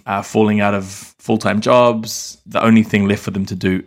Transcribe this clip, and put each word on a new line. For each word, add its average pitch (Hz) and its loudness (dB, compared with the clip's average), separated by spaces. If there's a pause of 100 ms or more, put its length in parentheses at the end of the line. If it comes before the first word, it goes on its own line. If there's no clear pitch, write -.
uh, 98 -4
falling 107 0
out 101 0
of 98 -4 (340)
full-time 107 -2
jobs, 120 0
the - -4
only 113 6
thing 101 0
left 101 -2
for - -10
them 98 -4
to 101 -8
do 92 -2